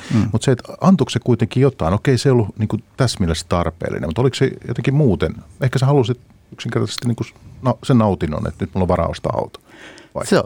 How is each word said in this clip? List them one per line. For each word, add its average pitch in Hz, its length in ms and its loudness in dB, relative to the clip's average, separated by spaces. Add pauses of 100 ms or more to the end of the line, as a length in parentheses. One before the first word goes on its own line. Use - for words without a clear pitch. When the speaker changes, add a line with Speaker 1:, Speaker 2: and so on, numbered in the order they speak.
(140)
Speaker 1:
Mm. 110 180 2
Speaker 2:
Mut - 120 -2
se, 139 80 4
että - 300 -2
antoiko 175 280 4
se 120 100 -2
kuitenkin 120 420 0
jotain? 131 320 2
Okei, 123 240 2
se 143 120 2
ei - 20 4
ollut 117 260 2
niinku 107 200 -2 (200)
tässä 123 220 -2
mielessä 82 300 -2
tarpeellinen, - 600 -2
mut - 80 -4
oliko 127 180 0
se 135 160 0 (160)
jotenkin 123 260 -2
muuten? 135 420 2 (260)
Ehkä 131 180 0
sä 131 60 2
halusit 131 340 2 (340)
yksinkertaisesti 113 540 -4
niinku 113 160 -2
s-, - 100 -12 (280)
no, 123 220 0
sen 135 140 4
nautinnon, 82 500 0
että 80 180 -6
nyt - 80 -12
mulla 95 100 0
on 87 40 0
varaa 85 200 2
ostaa - 300 -4
auto. - 220 -8 (560)
Vai? - 100 -8
Speaker 1:
Se, 170 200 2